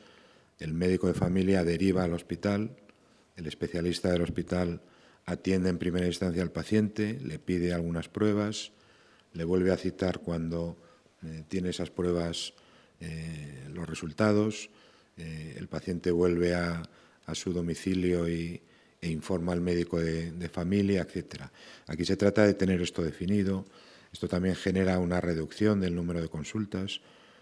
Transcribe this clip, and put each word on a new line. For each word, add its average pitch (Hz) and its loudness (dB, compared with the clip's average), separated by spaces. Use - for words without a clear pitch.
el 80 -6
médico 90 2
de 85 4
familia 92 4
deriva 90 4
al 85 0
hospital, 104 -2
el 85 -8
especialista 87 -2
del 87 4
hospital 85 -2
atiende 92 0
en 90 2
primera 90 0
instancia 87 0
al 85 -2
paciente, 107 0
le 143 -6
pide 87 0
algunas 85 -2
pruebas, 104 0
le 82 -4
vuelve 90 4
a 87 4
citar 90 -2
cuando, 85 -4
eh, 80 -10
tiene 90 -2
esas 85 -4
pruebas, 87 -2
eh, 78 -10
los 82 -8
resultados, 104 0
eh, 80 -10
el - -10
paciente 87 -2
vuelve 87 4
a, 85 -2
a 78 -6
su - -4
domicilio 87 0
y, 82 -4
e 85 -4
informa 85 -2
al 87 0
médico 87 0
de, 82 -2
de 85 -8
familia, 95 2
etcétera. - -8
Aquí 78 -2
se 98 2
trata 101 6
de 101 6
tener 92 2
esto 87 -2
definido. 95 0
Esto - -6
también 90 2
genera 92 2
una 87 2
reducción 87 2
del 87 0
número 85 -2
de 80 -4
consultas. 98 -6